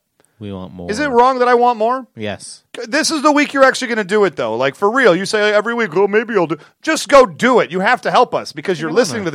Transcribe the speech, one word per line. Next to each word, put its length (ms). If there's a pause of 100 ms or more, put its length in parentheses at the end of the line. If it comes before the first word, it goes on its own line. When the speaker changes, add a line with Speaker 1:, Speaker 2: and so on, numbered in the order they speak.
(400)
Speaker 1:
We 140
want 200
more. 160
Speaker 2:
Is 100
it 100
wrong 300
that 100
I 60
want 240
more? 360
Speaker 1:
Yes. 480 (240)
Speaker 2:
This 240
is 120
the 80
week 220
you're 120
actually 240
gonna 140
do 200
it, 120
though. 200
Like, 200
for 140
real. 260
You 100
say 260
every 220
week, 220
"Oh, 120
maybe 280
I'll 100
do," 120 (260)
just 260
go 160
do 340
it. 120
You 80
have 240
to 80
help 240
us 180
because 260
you're 120
Speaker 1:
Come 60
on, 40
Speaker 2:
listening 240
to 60
Speaker 1:
man. 40